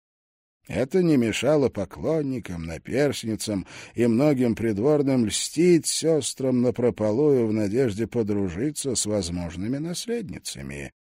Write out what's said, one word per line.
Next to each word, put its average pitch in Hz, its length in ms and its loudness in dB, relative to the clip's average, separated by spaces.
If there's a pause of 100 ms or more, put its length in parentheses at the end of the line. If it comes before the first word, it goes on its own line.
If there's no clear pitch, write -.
(680)
Это 135 340 0
не 160 140 4
мешало 120 540 2
поклонникам, 104 960 -6
наперсницам 107 1000 -2 (280)
и 117 120 2
многим 127 480 4
придворным 127 680 2
льстить 160 600 2
сестрам 131 760 0
напропалую 120 880 2
в 107 80 0
надежде 110 520 0
подружиться 107 880 -2
с - 120 -2
возможными 90 720 -4
наследницами, 151 1120 -8 (240)